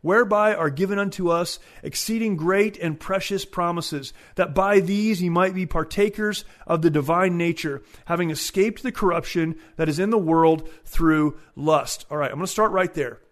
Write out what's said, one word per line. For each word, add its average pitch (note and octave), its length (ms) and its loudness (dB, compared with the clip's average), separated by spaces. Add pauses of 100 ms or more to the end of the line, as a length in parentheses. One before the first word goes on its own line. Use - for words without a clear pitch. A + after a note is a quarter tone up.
whereby G#3 520 4
are D#3+ 160 0
given F#3+ 280 -2
unto F#3+ 300 -2
us E3+ 300 0 (240)
exceeding A3 540 -4
great G3 420 2
and E3 200 -4
precious F#3+ 460 -4
promises, E3+ 680 -4 (240)
that D#3+ 180 -2
by G3 260 4
these G3+ 400 0
ye F3+ 80 0
might F#3 260 2
be F#3 120 -2
partakers G3+ 800 -2 (220)
of D#3+ 160 0
the E3 80 6
divine E3+ 460 2
nature, E3 460 -4 (240)
having E3+ 240 -2
escaped G3+ 520 -2
the B3+ 100 -4
corruption E3+ 680 -2 (180)
that D#3+ 120 0
is D3 100 -2
in G3+ 120 0
the A3+ 80 4
world D#3+ 500 4 (160)
through D#3 540 2 (160)
lust. C#3+ 560 0
All D3+ 60 -8
right, C#3+ 140 -2
I'm C#3+ 80 -10
gonna F#3 80 -6
start G#3+ 260 0
right F#3 220 0
there. B2 260 -6 (100)